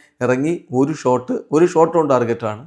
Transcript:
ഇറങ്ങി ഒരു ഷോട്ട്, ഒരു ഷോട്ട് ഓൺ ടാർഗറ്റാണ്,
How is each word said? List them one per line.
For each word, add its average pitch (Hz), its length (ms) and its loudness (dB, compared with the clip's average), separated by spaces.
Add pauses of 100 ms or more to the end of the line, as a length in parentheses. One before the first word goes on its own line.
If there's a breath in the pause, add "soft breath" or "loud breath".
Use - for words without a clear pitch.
(220 loud breath)
ഇറങ്ങി 127 300 0 (280)
ഒരു 143 140 2
ഷോട്ട്, 127 400 -2 (180)
ഒരു 160 140 4
ഷോട്ട് 165 320 2
ഓൺ 160 140 2
ടാർഗറ്റാണ്, 117 560 -2